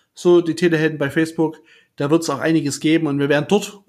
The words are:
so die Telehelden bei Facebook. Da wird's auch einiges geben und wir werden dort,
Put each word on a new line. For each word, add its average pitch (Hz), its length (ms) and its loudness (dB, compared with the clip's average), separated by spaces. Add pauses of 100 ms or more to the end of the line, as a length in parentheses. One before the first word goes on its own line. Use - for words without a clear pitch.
(140)
so 175 280 4
die 165 140 -4
Telehelden 160 420 0
bei 143 120 -2
Facebook. 160 480 -2 (400)
Da 143 120 -4
wird's 165 200 2
auch 139 100 -2
einiges 143 400 -2
geben 160 280 0
und 143 120 -2
wir 143 80 0
werden 147 220 0
dort, 202 400 -2